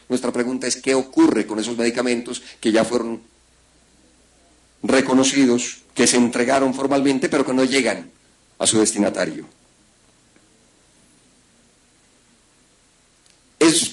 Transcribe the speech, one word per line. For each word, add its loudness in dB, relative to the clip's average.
Nuestra -4
pregunta -4
es, -4
¿qué -2
ocurre 2
con -8
esos -6
medicamentos -4
que -2
ya 2
fueron -4
reconocidos, 2
que 2
se 2
entregaron 0
formalmente, 0
pero 0
que -4
no 2
llegan -2
a -2
su 2
destinatario? -2
Es 2